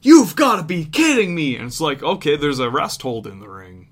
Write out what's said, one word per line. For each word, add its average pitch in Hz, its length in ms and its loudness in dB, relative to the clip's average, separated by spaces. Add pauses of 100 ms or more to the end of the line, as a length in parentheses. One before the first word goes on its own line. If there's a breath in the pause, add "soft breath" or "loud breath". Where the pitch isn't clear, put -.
You've 262 340 6
gotta 233 280 2
be 165 220 -6
kidding 226 500 0
me! 147 200 -2
And 113 120 -10
it's 123 140 -12
like, 147 220 -4
Okay, 151 320 0
there's 143 240 -2
a 127 100 -2
rest 151 340 -4
hold 113 240 -8
in 98 120 -18
the 101 80 -20
ring. 92 440 -20